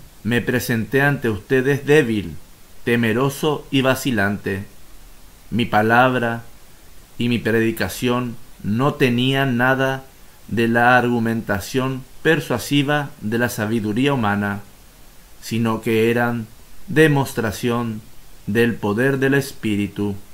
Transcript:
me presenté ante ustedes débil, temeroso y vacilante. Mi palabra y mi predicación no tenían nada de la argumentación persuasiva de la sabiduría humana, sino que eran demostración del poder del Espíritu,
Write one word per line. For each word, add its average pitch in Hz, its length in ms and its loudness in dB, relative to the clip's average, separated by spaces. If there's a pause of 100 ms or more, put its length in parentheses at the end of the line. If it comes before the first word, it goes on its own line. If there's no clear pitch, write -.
(220)
me 117 180 0
presenté 120 600 0
ante 139 260 0
ustedes 131 560 0
débil, 113 520 4 (480)
temeroso 123 840 0
y 135 120 2
vacilante. 104 840 0 (840)
Mi 113 160 0
palabra 117 800 2 (760)
y 120 100 0
mi 120 100 0
predicación 113 1000 -2 (260)
no 127 320 0
tenían 131 640 2
nada 131 460 2 (440)
de 113 200 0
la 120 280 6
argumentación 120 1080 0 (200)
persuasiva 143 880 0 (100)
de 107 160 -2
la 117 140 2
sabiduría 113 640 0
humana, 101 460 0 (840)
sino 113 400 -2
que 113 280 2
eran 117 360 0 (400)
demostración 120 1120 0 (460)
del 117 300 2
poder 123 420 0
del 135 160 2
Espíritu, 101 800 -2 (200)